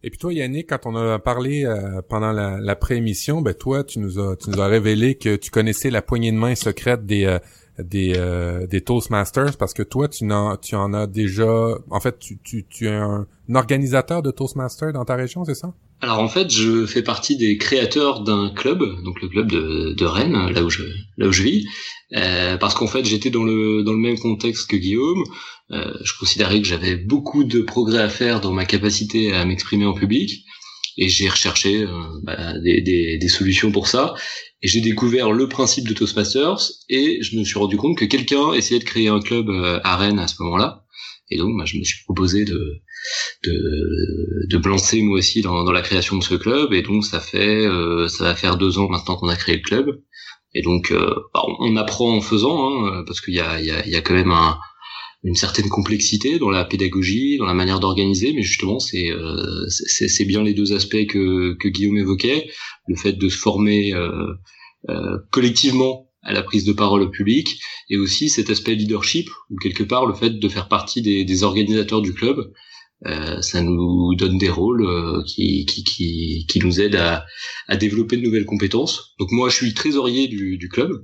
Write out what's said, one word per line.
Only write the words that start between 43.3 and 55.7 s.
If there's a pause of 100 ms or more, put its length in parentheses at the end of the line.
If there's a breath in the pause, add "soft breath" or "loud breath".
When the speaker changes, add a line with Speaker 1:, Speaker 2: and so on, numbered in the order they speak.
Speaker 2:
de,
de
me
lancer
moi
aussi
dans,
dans
la
création
de
ce
club,
et
donc
ça
fait,
euh,
ça
va
faire
deux
ans
maintenant
qu'on
a
créé
le
club, (540 loud breath)
et
donc,
euh, (220)
bah, (180)
on,
on
apprend
en
faisant,
hein,
parce
qu'il
y
a,
il
y
a,
il
y
a
quand
même
un, (640 loud breath)
une
certaine
complexité